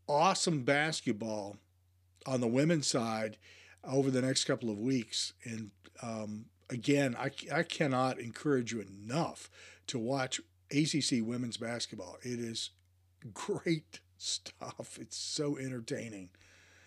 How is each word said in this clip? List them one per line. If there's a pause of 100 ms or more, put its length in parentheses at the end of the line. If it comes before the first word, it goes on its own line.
awesome
basketball (680)
on
the
women's
side (500)
over
the
next
couple
of
weeks. (140)
And, (300)
um, (220)
again,
I, (220)
I
cannot
encourage
you
enough (380)
to
watch (300)
A
C
C
women's
basketball.
It
is (640)
great
<laughs>
stuff.
It's
so
entertaining. (560)